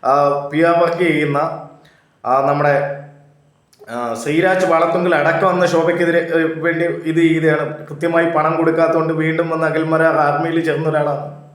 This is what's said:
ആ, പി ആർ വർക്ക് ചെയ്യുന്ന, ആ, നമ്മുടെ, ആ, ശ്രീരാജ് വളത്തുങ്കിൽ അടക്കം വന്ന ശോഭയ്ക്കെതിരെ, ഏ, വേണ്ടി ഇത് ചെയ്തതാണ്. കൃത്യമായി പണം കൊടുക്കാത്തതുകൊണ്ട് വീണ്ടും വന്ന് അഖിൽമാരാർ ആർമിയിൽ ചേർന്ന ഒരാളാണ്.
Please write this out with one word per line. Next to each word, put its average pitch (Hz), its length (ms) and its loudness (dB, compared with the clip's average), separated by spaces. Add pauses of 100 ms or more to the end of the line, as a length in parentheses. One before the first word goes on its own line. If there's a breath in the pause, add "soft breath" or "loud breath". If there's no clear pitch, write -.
ആ, 143 240 4 (240)
പി 156 100 2
ആർ 170 200 4
വർക്ക് 170 160 0
ചെയ്യുന്ന, 151 400 0 (880 soft breath)
ആ, 135 200 2
നമ്മുടെ, 143 580 0 (840)
ആ, 117 240 -6
ശ്രീരാജ് 170 520 0
വളത്തുങ്കിൽ 170 480 2
അടക്കം 160 340 2
വന്ന 180 180 2
ശോഭയ്ക്കെതിരെ, 170 520 2
ഏ, 165 260 0
വേണ്ടി 160 400 -2
ഇത് 165 320 -4
ചെയ്തതാണ്. 160 720 0
കൃത്യമായി 165 440 0
പണം 156 260 0
കൊടുക്കാത്തതുകൊണ്ട് 165 560 0
വീണ്ടും 160 380 -2
വന്ന് 160 160 -2
അഖിൽമാരാർ 160 480 0
ആർമിയിൽ 156 500 0
ചേർന്ന 156 240 -2
ഒരാളാണ്. 147 540 -4 (120)